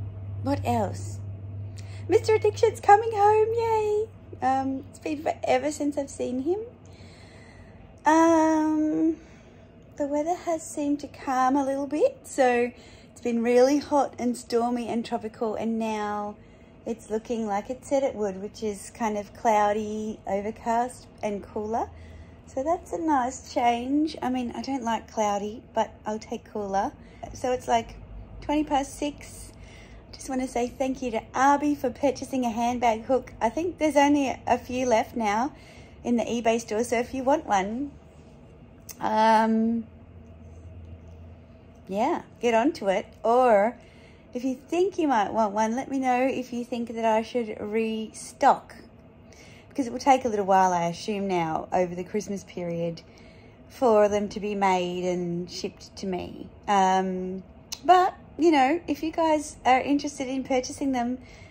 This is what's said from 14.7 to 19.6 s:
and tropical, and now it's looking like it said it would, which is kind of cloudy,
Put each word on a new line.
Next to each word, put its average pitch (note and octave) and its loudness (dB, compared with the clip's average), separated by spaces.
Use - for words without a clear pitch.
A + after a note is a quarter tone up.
and A3+ -2
tropical, A3 -4
and A3+ -2
now G#3 -4
it's A3+ -8
looking A3 -4
like G3+ -4
it B3+ -10
said C#4 0
it C4 0
would, G3 -4
which G#3 -12
is G#3 -8
kind G#3+ -4
of G3+ -10
cloudy, G#3+ 0